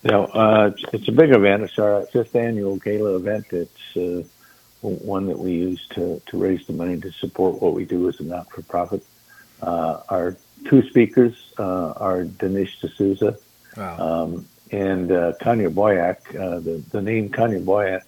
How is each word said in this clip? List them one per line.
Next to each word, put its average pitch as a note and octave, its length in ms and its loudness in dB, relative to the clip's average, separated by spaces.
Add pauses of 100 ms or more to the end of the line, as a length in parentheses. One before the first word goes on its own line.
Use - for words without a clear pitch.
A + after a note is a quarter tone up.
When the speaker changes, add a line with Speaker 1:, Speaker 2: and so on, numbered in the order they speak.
Speaker 1:
Yeah, G#2 160 4
uh, G#2+ 560 4
it's, - 180 -14
it's - 160 -4
a A#2 40 -2
big D3 180 8
event. G2+ 320 6
It's - 160 -8
our G#2 280 2
fifth A#2 280 -2
annual G#2+ 420 0
gala G#2 380 -2
event. G#2 380 -4
It's, - 440 -8
uh, F2 280 -4 (560)
w-, F#2+ 240 -6
one G2 220 -4
that F2+ 120 -4
we F#2 140 -4
use F2 380 -4
to, F2 360 -6
to F#2+ 120 -8
raise F#2 280 -2
the - 60 -10
money E2+ 280 -4
to F#2 120 -12
support - 480 -2
what E2+ 140 2
we F2+ 100 -4
do F2+ 240 -2
as - 120 -6
a - 20 -8
not-for-profit. F2 840 -8 (560)
Uh, E2 480 -4
our F2+ 280 -2 (300)
two C3 220 6
speakers, A#2+ 460 4 (240)
uh, F#2 380 -4
are F#2 280 -2
Dinesh F#2+ 560 -4
D'Souza, G2 560 0 (400)
Speaker 2:
Wow. E2+ 480 -4
Speaker 1:
um, E2+ 220 -8 (240)
and, F#2+ 420 -2
uh, E2+ 280 2
Kanye A2 320 0
Boyack. F#2+ 460 2 (160)
Uh, F2 260 -6
the, E2 300 -6
the G#2 120 -4
name G#2+ 260 -2
Kanye G#2 360 -2
Boyack F#2+ 440 0